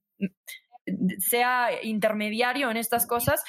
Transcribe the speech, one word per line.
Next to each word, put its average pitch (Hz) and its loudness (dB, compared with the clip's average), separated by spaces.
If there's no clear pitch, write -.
m-, 196 -2
sea 240 0
intermediario 220 0
en 220 -2
estas 233 0
cosas, 247 2